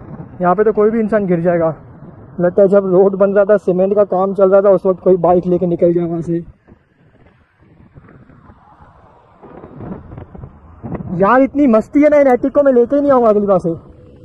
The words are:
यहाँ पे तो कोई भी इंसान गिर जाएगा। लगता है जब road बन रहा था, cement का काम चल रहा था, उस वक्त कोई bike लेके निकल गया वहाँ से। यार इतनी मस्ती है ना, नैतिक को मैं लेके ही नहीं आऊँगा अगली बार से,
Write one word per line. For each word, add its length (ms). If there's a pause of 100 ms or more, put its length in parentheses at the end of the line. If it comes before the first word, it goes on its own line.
(400)
यहाँ 140
पे 100
तो 80
कोई 180
भी 100
इंसान 260
गिर 140
जाएगा। 340 (680)
लगता 220
है 60
जब 180
road 280
बन 200
रहा 100
था, 140
cement 360
का 120
काम 280
चल 160
रहा 100
था, 100
उस 160
वक्त 160
कोई 160
bike 280
लेके 200
निकल 220
गया 180
वहाँ 160
से। 160 (4000)
यार 240
इतनी 240
मस्ती 360
है 80
ना, 120
नैतिक 300
को 100
मैं 100
लेके 240
ही 60
नहीं 100
आऊँगा 160
अगली 180
बार 120
से, 120 (540)